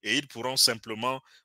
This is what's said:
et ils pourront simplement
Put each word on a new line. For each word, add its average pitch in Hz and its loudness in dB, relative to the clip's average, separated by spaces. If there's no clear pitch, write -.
et 107 0
ils 143 -2
pourront 123 -6
simplement 117 0